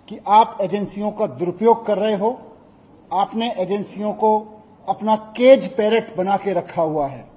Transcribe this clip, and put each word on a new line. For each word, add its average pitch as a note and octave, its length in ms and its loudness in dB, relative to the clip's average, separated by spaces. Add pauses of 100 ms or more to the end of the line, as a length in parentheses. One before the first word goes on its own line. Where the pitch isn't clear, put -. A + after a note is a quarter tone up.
कि G#3+ 180 -14
आप A3 340 4
एजेंसियों G3+ 500 -4
का G#3+ 160 -4
दुरुपयोग F3 580 0
कर G#3 120 0
रहे G#3+ 180 0
हो, G#3+ 260 -2 (720)
आपने A3 380 -2
एजेंसियों G3+ 600 -6
को G#3+ 340 0 (420)
अपना G3+ 260 0
केज A#3+ 600 4
पैरट A3 400 0
बना F#3+ 220 -2
के G3 160 -2
रखा E3+ 280 -4
हुआ D3+ 260 -2
है। B2+ 300 -14